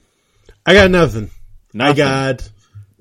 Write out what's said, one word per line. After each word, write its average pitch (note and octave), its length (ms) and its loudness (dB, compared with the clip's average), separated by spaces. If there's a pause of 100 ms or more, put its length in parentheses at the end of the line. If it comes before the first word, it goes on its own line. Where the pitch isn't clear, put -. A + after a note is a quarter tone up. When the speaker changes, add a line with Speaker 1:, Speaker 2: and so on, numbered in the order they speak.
(640)
Speaker 1:
I E3+ 100 2
got F#3+ 160 6
nothing. A#2+ 400 -2 (420)
Speaker 2:
Nothing. B2+ 200 -2 (100)
Speaker 1:
I C#3+ 40 2 (260)
got - 160 -12 (520)